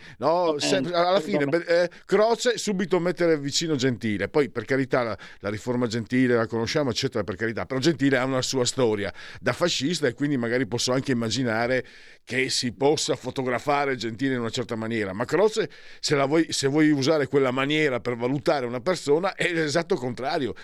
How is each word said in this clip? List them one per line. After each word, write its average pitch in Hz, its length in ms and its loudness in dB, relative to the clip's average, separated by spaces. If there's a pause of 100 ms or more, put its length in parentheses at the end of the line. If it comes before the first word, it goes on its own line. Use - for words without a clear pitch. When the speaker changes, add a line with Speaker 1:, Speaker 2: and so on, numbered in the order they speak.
(180)
Speaker 1:
no? 160 380 0
Speaker 2:
Eh, 143 40 -4
Speaker 1:
Sem-, 180 320 0
alla 175 280 4
fine, 156 180 -2
Speaker 2:
secondo 143 200 2
me 170 60 -2
Speaker 1:
be-, 170 180 4
eh, 175 80 0 (160)
Croce, 220 520 2
subito 180 420 0
mettere 170 380 2
vicino 143 360 -2
Gentile. 110 540 0
Poi, 143 220 0
per 113 140 -6
carità, 131 380 0
la, 110 160 -6 (220)
la 98 100 -4
riforma 120 380 -2
Gentile 120 480 2
la 113 100 2
conosciamo, 117 440 -2
eccetera, 113 340 -2
per 98 100 -6
carità, 104 320 -4
però 131 140 -4
Gentile 135 380 2
ha 123 60 0
una 131 160 0
sua 127 240 0
storia 107 480 0 (280)
da 123 120 0
fascista, 156 540 -2
e 120 80 0
quindi 147 220 -2
magari 120 300 0
posso 120 260 -2
anche 131 160 0
immaginare 120 760 0 (400)
che 131 260 -2
si - 220 -2
possa 139 440 0
fotografare 131 800 -2
Gentile 117 380 -4
in 123 60 -2
una 113 100 -4
certa 120 260 -4
maniera, 110 360 -2
ma 104 120 -2
Croce, 196 440 2 (320)
se - 140 0
la 139 100 4
vuoi, 156 260 4
se 139 180 0
vuoi 151 220 6
usare 143 360 2
quella 135 240 2
maniera 135 500 0
per 123 160 -4
valutare 135 480 0
una 120 160 -4
persona, 170 540 0
è 175 180 -2
l'esatto 165 440 0
contrario, 127 680 -4